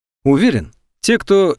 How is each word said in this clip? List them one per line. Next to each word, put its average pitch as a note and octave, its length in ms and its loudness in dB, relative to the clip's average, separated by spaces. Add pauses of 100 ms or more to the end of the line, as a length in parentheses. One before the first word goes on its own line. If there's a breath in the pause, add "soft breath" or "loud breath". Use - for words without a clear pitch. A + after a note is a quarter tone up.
(240)
Уверен, C#3 480 0 (280)
те, A3+ 180 0
кто G3 400 0